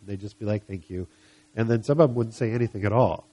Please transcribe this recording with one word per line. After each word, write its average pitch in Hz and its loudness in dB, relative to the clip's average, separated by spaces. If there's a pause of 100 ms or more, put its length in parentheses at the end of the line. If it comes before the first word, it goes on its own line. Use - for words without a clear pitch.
They'd 98 -10
just 101 -14
be 113 -12
like, 104 -2
Thank 95 -12
you. 90 -8 (480)
And 113 0
then 117 2
some 147 0
of 156 8
them 120 -2
wouldn't 113 -2
say 113 -2
anything 113 -2
at 101 2
all. 107 2